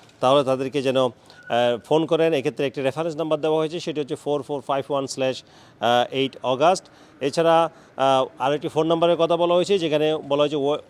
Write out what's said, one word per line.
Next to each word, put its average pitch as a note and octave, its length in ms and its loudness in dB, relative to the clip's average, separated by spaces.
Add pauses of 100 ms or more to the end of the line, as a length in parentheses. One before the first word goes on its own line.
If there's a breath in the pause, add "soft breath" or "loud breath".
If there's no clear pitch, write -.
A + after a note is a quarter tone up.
(200)
তাহলে C3+ 240 4
তাদেরকে C3 380 -2
যেন, C3 240 2
আহ, A#2+ 40 -2 (760 loud breath)
ফোন D#3 220 2
করেন। D#3+ 280 2
এক্ষেত্রে C#3 320 -2
একটি C#3 160 -6
রেফারেন্স D3+ 340 -4
নাম্বার D#3 240 -2
দেওয়া D#3 180 0
হয়েছে, D#3 220 -4
সেটি D3+ 200 -6
হচ্ছে D3 160 -6
ফোর D3 260 -4
ফোর C#3+ 180 -8
ফাইভ C#3 300 -4
ওয়ান C#3 160 -2
স্ল্যাশ C3 360 -4 (680 loud breath)
এইট C3+ 320 -4
অগাস্ট। C#3 420 2 (360 loud breath)
এছাড়া, E3 500 2 (260 loud breath)
আহ, C3+ 300 2 (120)
আরেকটি C#3+ 300 -2
ফোন D#3 180 0
নাম্বারের E3+ 300 2
কথা E3 200 2
বলা F3 180 2
হয়েছে F3+ 240 2
যেখানে D#3 380 0
বলা C#3+ 260 0
হয়েছে D3 140 0
ও-, C#3+ 220 -2 (120)